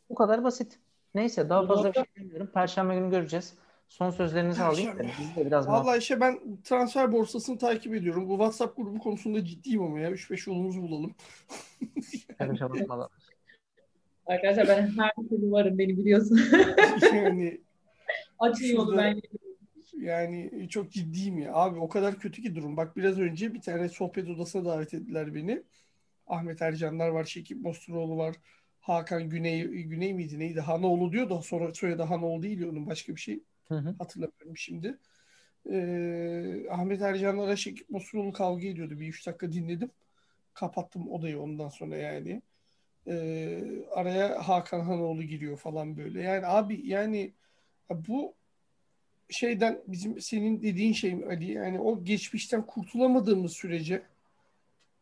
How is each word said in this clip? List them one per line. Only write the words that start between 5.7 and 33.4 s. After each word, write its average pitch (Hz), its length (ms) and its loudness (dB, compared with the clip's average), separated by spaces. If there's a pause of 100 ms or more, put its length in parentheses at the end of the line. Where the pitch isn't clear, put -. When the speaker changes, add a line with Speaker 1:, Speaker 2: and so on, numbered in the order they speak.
Speaker 1:
muhabbet- 247 160 6
Speaker 2:
işte 233 200 0
ben 254 180 6 (240)
transfer 247 480 4
borsasını 226 460 0
takip 226 380 0
ediyorum. 180 340 0
Bu 190 40 0
WhatsApp 220 440 2
grubu 214 220 -6
konusunda 214 460 -2
ciddiyim 196 380 -2
ama 151 160 -2
ya. 160 120 -2
Üç 190 200 -8
beş 190 160 -6
yolumuzu 185 340 -2
bulalım. 160 340 -6 (640)
<laughs> - 580 -10
Speaker 1:
Hadi 135 200 -2
çalışmalar. 127 520 -4 (1160)
Speaker 3:
Arkadaşlar 196 420 4
ben 208 240 6 (120)
her 214 80 4 (180)
türlü 208 220 2
varım, 196 260 6
beni 190 200 2
biliyorsun. 208 480 8
Speaker 2:
<laughs> - 60 0 (640)
Yani 180 480 2 (760)
Speaker 3:
Açın 233 260 2
yolu, 233 200 4
Speaker 2:
şurada 208 180 4
Speaker 3:
ben 208 120 4
geliyorum. 285 420 -12 (400)
Speaker 2:
yani 175 720 -4
çok 202 220 -4
ciddiyim 180 480 -4
ya. 147 140 -6
Abi 170 260 2
o 165 100 -4
kadar 196 300 0
kötü 202 220 -8
ki 214 140 -6
durum. 151 220 -6
Bak 165 200 -4
biraz 190 220 2
önce 185 340 -2
bir 240 80 -10
tane 170 280 -2
sohbet 185 400 -6
odasına 170 360 -6
davet 156 280 -2
ettiler 156 420 -6
beni. 185 280 -4 (640)
Ahmet 165 340 -6
Ercanlar 160 480 0
var, 160 160 0
Şekip 165 360 -12
Mosturoğlu 165 560 -6
var. 160 180 -4 (440)
Hakan 165 500 -2
Güney, 165 380 -2
Güney 170 460 -4
miydi 156 260 -6
neydi? 160 200 -4
Hanoğlu 175 520 2
diyor 226 180 0
da 175 120 -2
sonra 165 320 -4
soyadı 170 300 -2
Hanoğlu 165 400 -2
değil 202 160 -6
ya, 170 100 -4
onun 151 180 -6
başka 160 280 -8
bir 156 60 -14
şey. - 180 -8 (280)